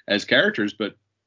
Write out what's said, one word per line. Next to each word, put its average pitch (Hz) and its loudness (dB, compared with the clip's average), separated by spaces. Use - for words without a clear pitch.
as 101 -2
characters, 127 2
but 101 -8